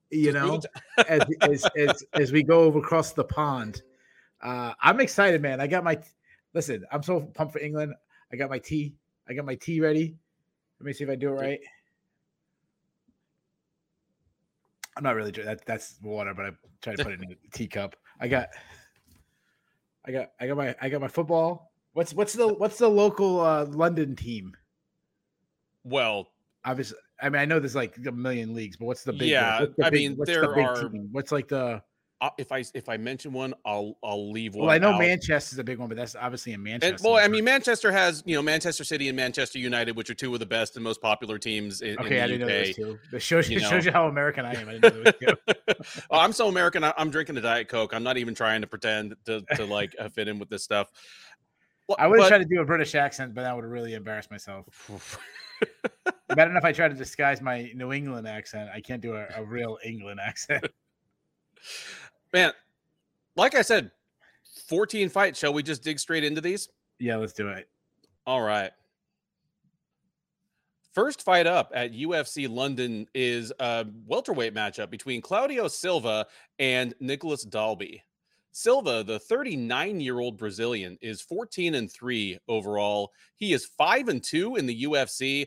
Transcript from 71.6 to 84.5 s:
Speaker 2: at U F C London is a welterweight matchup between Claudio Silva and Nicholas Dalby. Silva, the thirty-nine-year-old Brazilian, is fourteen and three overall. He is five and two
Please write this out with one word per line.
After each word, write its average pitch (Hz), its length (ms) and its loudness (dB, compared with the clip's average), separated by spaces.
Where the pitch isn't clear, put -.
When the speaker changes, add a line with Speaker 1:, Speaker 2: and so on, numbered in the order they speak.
Speaker 2:
at 123 200 -2
U 156 200 -4
F 151 140 -2
C 143 180 -6
London 123 680 -4
is 120 440 -2
a 117 260 -2
welterweight 123 480 -2
matchup 104 360 -4
between 117 300 -8
Claudio 240 460 -2
Silva 117 600 -2
and 127 400 0
Nicholas 139 420 -4
Dalby. 107 640 -4
Silva, 185 520 2
the 107 140 -4
thirty-nine-year-old 135 1200 -4
Brazilian, 104 640 -6
is 110 200 -10
fourteen 175 560 -4
and 110 140 -4
three 110 480 -4
overall. 104 640 0
He 208 160 -2
is 131 120 0
five 233 440 2
and 135 140 -2
two 202 340 -2